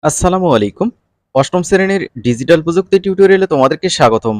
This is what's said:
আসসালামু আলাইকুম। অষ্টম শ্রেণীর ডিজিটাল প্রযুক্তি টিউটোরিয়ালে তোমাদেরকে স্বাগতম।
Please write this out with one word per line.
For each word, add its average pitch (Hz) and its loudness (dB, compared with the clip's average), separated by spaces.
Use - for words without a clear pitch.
আসসালামু 180 -2
আলাইকুম। 113 -2
অষ্টম 156 0
শ্রেণীর 190 0
ডিজিটাল 127 0
প্রযুক্তি 170 -2
টিউটোরিয়ালে 190 2
তোমাদেরকে 147 0
স্বাগতম। 113 0